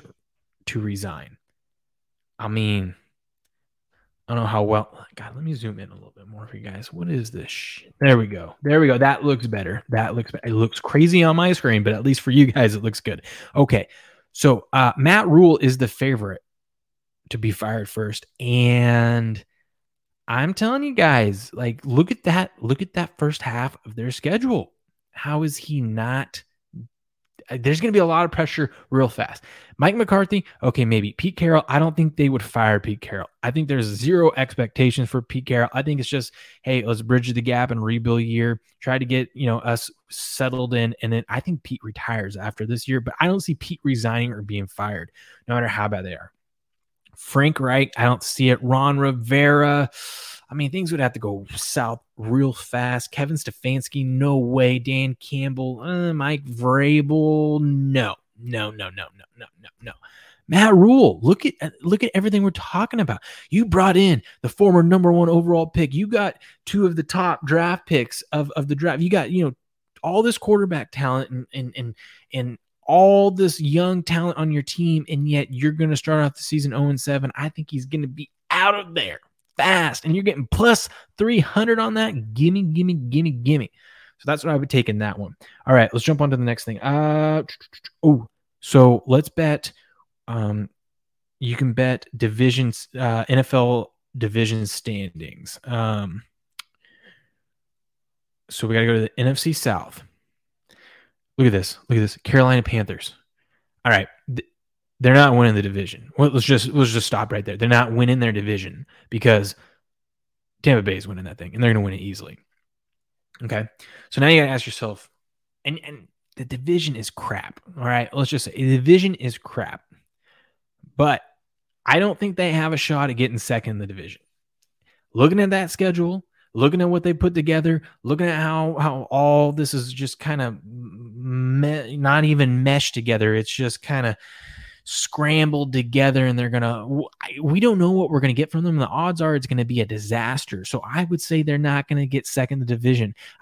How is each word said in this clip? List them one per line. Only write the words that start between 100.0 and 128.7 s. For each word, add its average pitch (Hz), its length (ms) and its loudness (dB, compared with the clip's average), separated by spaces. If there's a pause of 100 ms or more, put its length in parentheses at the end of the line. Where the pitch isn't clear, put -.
Look 135 80 6
at 113 80 6
this. 95 240 -4 (100)
Look 120 100 2
at 110 40 4
this. 104 220 -2
Carolina 127 400 4
Panthers. - 500 -6 (720)
All 120 60 6
right. 98 160 4 (200)
Th-, 120 200 -8 (520)
they're 127 140 8
not 139 220 8
winning 120 180 6
the 104 80 0
division. 98 560 -6
Well, 139 140 4
let's 123 120 2
just, 123 260 2
let's 135 200 2
just 113 160 -2
stop 107 260 -4
right 104 140 -6
there. 101 100 -8
They're 117 140 0
not 120 220 4
winning 123 280 2
their 117 120 0
division 101 560 -6 (240)
because 107 420 2 (1120)
Tampa 127 180 4
Bay 95 160 -2
is 95 100 -12
winning 92 180 -12
that 80 120 -16
thing, 87 160 -14
and 113 80 -6
they're 120 100 4
gonna 107 140 2
win 95 80 -6
it - 80 -10
easily. - 380 -14 (1040)
Okay. 110 240 -4 (420)
So - 100 -4
now 143 100 6
you 160 120 8
gotta 139 80 2
ask 131 160 -4
yourself, - 460 -10 (520)
and, 151 200 -8
and 143 240 -20 (300)
the 127 80 -12
division 147 500 -4
is 110 160 -12
crap. - 480 -12 (180)
All 123 80 -6
right. 120 260 -2
Let's 139 200 -2
just 139 140 -4
say - 100 -12
the 131 220 2
division 180 360 4
is 123 240 -8
crap, - 460 -10 (1120)
but 143 260 2 (640)
I 143 140 4
don't 196 200 0
think 202 160 -4
they 180 160 0
have 160 220 0
a 147 40 -2
shot 143 340 -2
at 117 60 -8
getting 120 200 -2
second 113 360 -4
in 104 40 -8
the 104 80 -8
division. - 380 -16 (920)
Looking 156 260 4
at 196 120 2
that 190 180 -2
schedule, 180 560 -2 (300)
looking 147 260 2
at 175 80 2
what 175 140 0
they 175 100 0
put 175 220 0
together, 160 480 0 (180)
looking 151 240 -2
at 156 160 -2
how, 160 380 -2